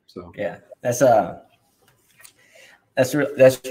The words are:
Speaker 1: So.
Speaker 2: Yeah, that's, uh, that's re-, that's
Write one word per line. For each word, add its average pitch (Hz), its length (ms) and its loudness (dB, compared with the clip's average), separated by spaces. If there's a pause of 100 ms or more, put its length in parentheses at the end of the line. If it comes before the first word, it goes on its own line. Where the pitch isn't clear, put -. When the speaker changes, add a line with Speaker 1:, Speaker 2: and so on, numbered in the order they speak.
Speaker 1:
So. 87 300 -20
Speaker 2:
Yeah, 104 220 -10 (220)
that's, 123 220 -4
uh, 101 380 2 (1500)
that's 131 200 -2
re-, 143 220 -4
that's 131 240 4 (100)